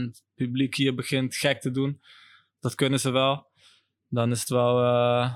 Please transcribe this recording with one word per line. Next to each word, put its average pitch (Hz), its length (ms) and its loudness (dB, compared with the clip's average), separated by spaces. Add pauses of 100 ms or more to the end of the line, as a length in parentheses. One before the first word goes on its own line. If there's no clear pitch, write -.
het 120 220 -10 (120)
publiek 127 400 -2
hier 135 200 0
begint 131 400 -2
gek 139 260 0
te 131 100 -4
doen. 135 300 -4 (580)
Dat - 160 -4
kunnen 135 240 0
ze 135 120 -2
wel. 135 340 0 (640)
Dan 117 220 0
is 117 80 -2
het - 100 -8
wel, 123 300 2
eh, 120 560 2